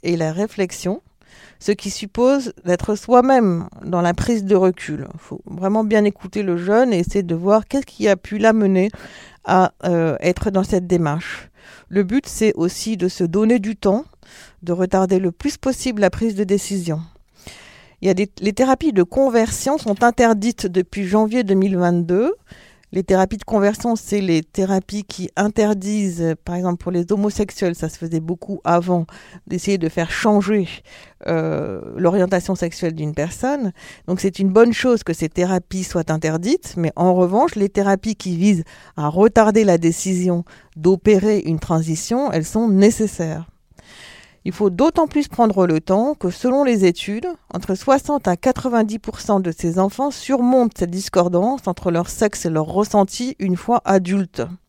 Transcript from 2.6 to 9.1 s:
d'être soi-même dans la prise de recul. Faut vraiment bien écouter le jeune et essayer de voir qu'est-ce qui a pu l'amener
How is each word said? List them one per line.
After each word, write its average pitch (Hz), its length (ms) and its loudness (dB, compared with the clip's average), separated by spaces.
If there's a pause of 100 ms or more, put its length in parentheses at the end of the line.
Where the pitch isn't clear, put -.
d'être 180 300 0
soi-même 233 760 2 (160)
dans 175 160 -2
la 175 120 2
prise 226 300 -2
de 196 140 2
recul. 175 500 0 (100)
Faut - 280 -14
vraiment 196 400 -2
bien 214 180 2
écouter 202 400 -2
le 175 140 -2
jeune 220 340 2
et 185 80 2
essayer 196 240 -2
de 170 120 -4
voir 202 300 2
qu'est-ce 277 200 -4
qui 208 240 -2
a 196 80 4
pu 208 220 -8
l'amener 208 500 4 (560)